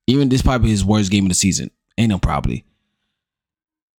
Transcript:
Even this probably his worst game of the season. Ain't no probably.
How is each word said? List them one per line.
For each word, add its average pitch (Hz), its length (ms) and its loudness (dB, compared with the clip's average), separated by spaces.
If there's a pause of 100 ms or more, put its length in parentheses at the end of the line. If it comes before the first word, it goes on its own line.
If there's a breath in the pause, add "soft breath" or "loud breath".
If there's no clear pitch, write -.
Even 139 220 2
this 131 140 0
probably 117 280 2
his 101 140 0
worst 104 260 0
game 101 140 2
of 95 60 0
the 90 40 0
season. 87 360 -2 (280)
Ain't 113 120 0
no 95 80 0
probably. - 460 -4 (1300)